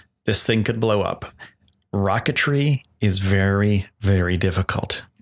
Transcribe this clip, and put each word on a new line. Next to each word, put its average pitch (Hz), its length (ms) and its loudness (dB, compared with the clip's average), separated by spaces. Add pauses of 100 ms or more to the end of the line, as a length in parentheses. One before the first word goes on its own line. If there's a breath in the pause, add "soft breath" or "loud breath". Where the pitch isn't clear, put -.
(260 loud breath)
this 104 180 2
thing 110 180 2
could 113 160 -2
blow 110 220 2
up. 90 240 -6 (680 loud breath)
Rocketry 139 880 0 (180)
is 95 180 2
very, 98 680 0 (140)
very 92 360 2
difficult. - 680 -2 (180)